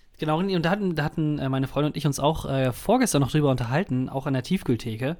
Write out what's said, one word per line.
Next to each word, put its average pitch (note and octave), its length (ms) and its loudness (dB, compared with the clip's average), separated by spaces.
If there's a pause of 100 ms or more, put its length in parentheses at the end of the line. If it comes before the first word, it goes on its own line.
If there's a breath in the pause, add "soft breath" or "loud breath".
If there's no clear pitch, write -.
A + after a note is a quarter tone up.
(200)
Genau, D#3 200 0
und F#3 240 0
da E3 60 2
hatten, F#3+ 260 -2
da D3 80 0
hatten, D3+ 340 -2
äh, C#3 100 -2
meine C3+ 200 0
Freundin D3+ 240 0
und - 40 -6
ich C#3 80 -4
uns C#3+ 140 0
auch, D3+ 260 0
äh, C3 280 0
vorgestern A3 480 2
noch C3 100 2
drüber D3 220 4
unterhalten, B2+ 560 0
auch C3+ 180 -6
an C#3+ 60 0
der C3 100 0
Tiefkühltheke. B2+ 760 -2